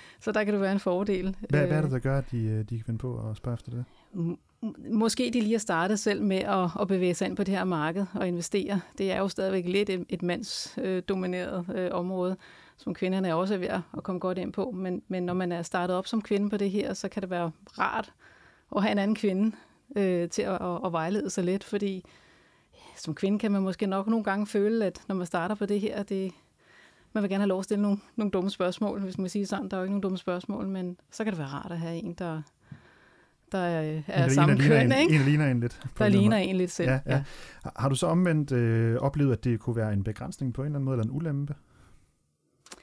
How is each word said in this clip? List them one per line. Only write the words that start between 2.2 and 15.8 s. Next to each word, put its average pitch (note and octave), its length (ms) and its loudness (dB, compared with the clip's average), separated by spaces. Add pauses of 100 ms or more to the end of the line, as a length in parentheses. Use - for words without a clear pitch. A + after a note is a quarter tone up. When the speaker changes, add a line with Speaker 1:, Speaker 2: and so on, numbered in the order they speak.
Speaker 2:
de, A#2 140 0
øh, A2 140 0
de A2 180 -4
kan A2 80 -8
finde A2+ 140 -4
på A#2 320 -6
at A2 60 -8
spørge B2 180 -4
efter A#2 160 -10
det? A#2+ 140 -6 (300)
Speaker 1:
M-, E3+ 220 -2 (560)
måske A3+ 400 2
de B3 80 2
lige G#3+ 120 2
har A3+ 60 4
startet G3 400 0
selv G3+ 240 0
med G3 140 2
at, F#3+ 340 2 (100)
at G3 80 0
bevæge F3+ 260 2
sig - 140 0
ind F#3 80 -6
på G3+ 80 0
det F#3+ 100 0
her F#3 100 0
marked F3 500 0
og F#3+ 140 -2
investere. F3+ 520 -2 (180)
Det F#3+ 140 0
er F#3+ 60 -2
jo G3 100 0
stadigvæk F#3+ 380 -2
lidt G3 240 0
et, F#3 180 -4
et F3+ 140 -4
mands, - 600 -4
øh, F#3 260 -2
domineret, F3+ 640 -2
øh, F#3 180 -2
område, F#3 440 -2 (400)
som G3 180 -6
kvinderne F#3+ 340 0
er D#3+ 60 0
også F#3 240 0
ved F3 100 -4
at, F#3 120 -2 (160)
at - 60 -8
komme F3+ 160 -4
godt F#3 200 -4
ind F#3 140 -6
på. G#3 180 -4
Men, F#3 380 -6
men F#3 140 -2
når F3+ 120 -2
man F3+ 180 -2
er E3+ 100 -4
startet F3+ 340 -2